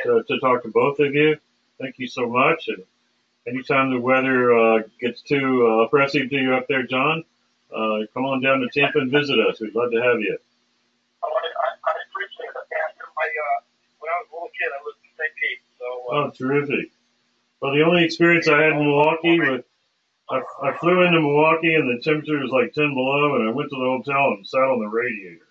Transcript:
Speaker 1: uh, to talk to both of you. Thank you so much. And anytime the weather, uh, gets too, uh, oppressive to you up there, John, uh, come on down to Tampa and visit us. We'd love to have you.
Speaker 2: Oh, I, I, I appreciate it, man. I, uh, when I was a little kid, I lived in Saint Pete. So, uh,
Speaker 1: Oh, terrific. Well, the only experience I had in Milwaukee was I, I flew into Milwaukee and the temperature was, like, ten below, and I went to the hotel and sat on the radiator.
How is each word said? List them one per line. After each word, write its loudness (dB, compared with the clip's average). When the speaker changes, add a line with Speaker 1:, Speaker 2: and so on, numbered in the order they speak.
Speaker 1:
uh, 2
to -4
talk 0
to -12
both 2
of 2
you. 4
Thank -10
you -10
so -4
much. 0
And -8
anytime -2
the 0
weather, 2
uh, 4
gets -6
too, 2
uh, 4
oppressive 2
to -2
you 2
up -2
there, 0
John, -2
uh, -2
come -4
on -2
down 2
to -4
Tampa 0
and -4
visit 2
us. 0
We'd -8
love -2
to 0
have 2
you. -4
Speaker 2:
Oh, -6
I, -4
I, -6
I -4
appreciate -12
it, -14
man. -6
I, -2
uh, -4
when -10
I -2
was -18
a -20
little -12
kid, -6
I -10
lived -14
in -20
Saint -8
Pete. -6
So, -14
uh, -4
Speaker 1:
Oh, -2
terrific. -4
Well, -4
the 2
only 4
experience 2
I 4
had 4
in -2
Milwaukee 2
was 0
I, -2
I -2
flew 4
into 4
Milwaukee 4
and 2
the -4
temperature -2
was, -6
like, 0
ten 0
below, 0
and 0
I -2
went -4
to -8
the -4
hotel 0
and -20
sat 0
on 2
the -6
radiator. -8